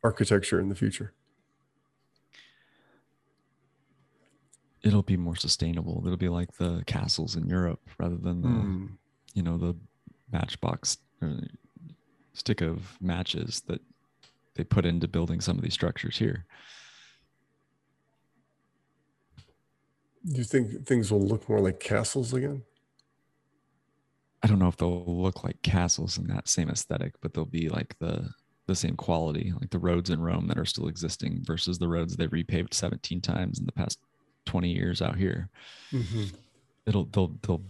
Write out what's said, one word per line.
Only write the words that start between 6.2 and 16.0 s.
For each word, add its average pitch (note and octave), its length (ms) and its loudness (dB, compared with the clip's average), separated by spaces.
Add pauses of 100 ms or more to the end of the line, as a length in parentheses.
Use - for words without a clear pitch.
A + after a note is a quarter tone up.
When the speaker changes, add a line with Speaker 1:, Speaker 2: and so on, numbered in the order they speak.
Speaker 2:
like F2 300 -2
the F2 280 0
castles E2 520 -2
in E2 100 -2
Europe F2 320 0 (180)
rather E2+ 200 -2
than F2 240 -2
the, C#3 60 2
Speaker 1:
Hmm. G2+ 380 2 (480)
Speaker 2:
you G2 80 0
know, E2+ 160 0
the F2 180 0 (560)
matchbox - 680 -2 (220)
or D#2 180 -2 (920)
stick - 280 0
of F2 400 -2
matches F2+ 680 -2
that - 140 -4 (720)
they - 100 -2
put F#2+ 220 4
into E2+ 220 2
building E2+ 340 0
some F2 160 0
of F#2 60 -2
these - 100 -2
structures - 440 -4